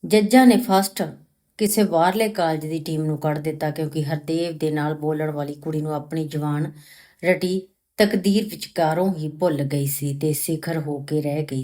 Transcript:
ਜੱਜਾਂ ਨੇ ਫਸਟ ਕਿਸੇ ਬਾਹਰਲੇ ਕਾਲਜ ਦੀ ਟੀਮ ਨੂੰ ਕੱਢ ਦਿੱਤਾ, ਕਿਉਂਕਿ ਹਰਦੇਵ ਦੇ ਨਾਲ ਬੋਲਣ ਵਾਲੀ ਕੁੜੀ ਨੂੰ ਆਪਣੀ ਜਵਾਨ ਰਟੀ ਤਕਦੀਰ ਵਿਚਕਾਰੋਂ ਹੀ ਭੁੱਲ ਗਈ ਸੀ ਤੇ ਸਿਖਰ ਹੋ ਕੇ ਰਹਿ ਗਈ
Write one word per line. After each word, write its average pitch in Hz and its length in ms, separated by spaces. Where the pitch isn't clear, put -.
ਜੱਜਾਂ 214 420
ਨੇ 220 100
ਫਸਟ 196 460
ਕਿਸੇ 208 260
ਬਾਹਰਲੇ 185 460
ਕਾਲਜ 160 360
ਦੀ 160 140
ਟੀਮ 156 240
ਨੂੰ 156 140
ਕੱਢ 151 220
ਦਿੱਤਾ, 156 320
ਕਿਉਂਕਿ 156 320
ਹਰਦੇਵ 160 540
ਦੇ 156 140
ਨਾਲ 151 220
ਬੋਲਣ 151 360
ਵਾਲੀ 147 240
ਕੁੜੀ 156 280
ਨੂੰ 151 120
ਆਪਣੀ 151 340
ਜਵਾਨ 147 440
ਰਟੀ 185 420
ਤਕਦੀਰ 202 520
ਵਿਚਕਾਰੋਂ 175 680
ਹੀ 156 140
ਭੁੱਲ 156 340
ਗਈ 139 220
ਸੀ 139 320
ਤੇ 156 160
ਸਿਖਰ 160 440
ਹੋ 147 220
ਕੇ 151 220
ਰਹਿ 147 220
ਗਈ 135 200